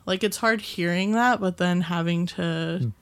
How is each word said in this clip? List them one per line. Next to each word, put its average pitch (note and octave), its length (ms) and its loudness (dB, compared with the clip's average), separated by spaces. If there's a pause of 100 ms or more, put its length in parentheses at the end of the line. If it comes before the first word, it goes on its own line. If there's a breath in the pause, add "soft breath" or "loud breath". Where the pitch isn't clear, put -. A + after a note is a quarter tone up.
Like, F#3 180 -2
it's G#3 140 -2
hard A3+ 240 0
hearing F3+ 520 0
that, A#3 280 4
but F#3 160 0
then F3+ 240 2
having E3+ 460 0
to E3 640 -4 (100)